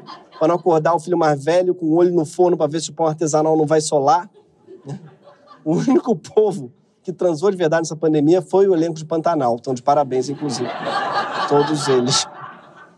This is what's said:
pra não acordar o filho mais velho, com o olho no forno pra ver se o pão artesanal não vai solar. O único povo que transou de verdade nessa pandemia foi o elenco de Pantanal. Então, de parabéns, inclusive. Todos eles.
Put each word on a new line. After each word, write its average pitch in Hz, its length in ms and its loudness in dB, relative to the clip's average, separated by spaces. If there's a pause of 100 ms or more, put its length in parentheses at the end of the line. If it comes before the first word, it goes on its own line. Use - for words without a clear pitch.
(380)
pra 160 120 2
não 175 60 2
acordar 165 380 2
o 170 60 0
filho 175 180 -2
mais 151 280 0
velho, 180 280 2
com 170 120 -8
o 156 100 2
olho 175 180 4
no 165 120 0
forno 175 320 2
pra 160 100 0
ver 156 140 -6
se - 80 -8
o 151 40 -18
pão 165 140 -2
artesanal 156 480 0
não 156 100 2
vai 156 140 2
solar. 151 500 0 (1300)
O 156 120 0
único 254 380 2
povo 165 600 -2 (280)
que 185 120 -10
transou 175 360 0
de 190 60 0
verdade 165 280 0
nessa 160 120 -8
pandemia 156 460 2
foi 190 260 2
o 185 80 4
elenco 165 200 -2
de 156 100 -12
Pantanal. 156 520 0
Então, 131 160 -6
de 120 80 -8
parabéns, 135 460 0
inclusive. 139 420 -6 (760)
Todos 143 400 0
eles. 127 400 2 (720)